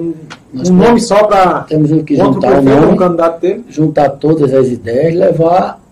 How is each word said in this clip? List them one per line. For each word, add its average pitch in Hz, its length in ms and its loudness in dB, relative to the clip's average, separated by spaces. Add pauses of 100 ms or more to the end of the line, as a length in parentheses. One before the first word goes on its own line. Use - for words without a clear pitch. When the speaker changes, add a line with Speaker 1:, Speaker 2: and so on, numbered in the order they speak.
Speaker 1:
um, 165 140 -8 (380)
Speaker 2:
Nós 160 180 -4
Speaker 1:
um 180 40 4
nome 190 120 4
Speaker 2:
temos, 240 200 2
Speaker 1:
só 208 200 2
pra 185 360 0
Speaker 2:
temos 151 280 -2 (120)
que 143 140 -2
Speaker 1:
contra 139 140 0
o - 40 0
Speaker 2:
juntar - 140 -2
o 139 140 2
Speaker 1:
prefeito, 135 180 2
Speaker 2:
nome, 170 120 4
Speaker 1:
um 185 40 2
candidato 165 440 0
dele. 202 280 -4
Speaker 2:
juntar 147 420 0
todas 147 440 0
as 131 140 2
ideias, 120 460 -4
levar 175 680 0 (100)